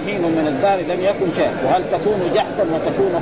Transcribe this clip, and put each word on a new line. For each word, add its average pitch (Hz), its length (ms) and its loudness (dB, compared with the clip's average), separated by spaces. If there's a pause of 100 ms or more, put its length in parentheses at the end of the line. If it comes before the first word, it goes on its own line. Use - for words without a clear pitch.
حين 196 160 -2
من 165 240 2
الدهر 190 320 2
لم 175 260 -2
يكن 190 320 0
شيئا"، 147 160 2 (120)
وهل 170 180 2 (100)
تكون 196 280 0 (140)
جحدا 208 300 0 (100)
وتكون 180 480 0